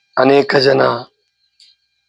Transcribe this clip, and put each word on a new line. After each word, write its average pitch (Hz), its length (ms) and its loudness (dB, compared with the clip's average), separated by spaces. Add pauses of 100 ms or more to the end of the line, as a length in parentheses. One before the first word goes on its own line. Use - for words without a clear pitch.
(180)
ಅನೇಕ 139 380 2
ಜನ 135 260 0 (1300)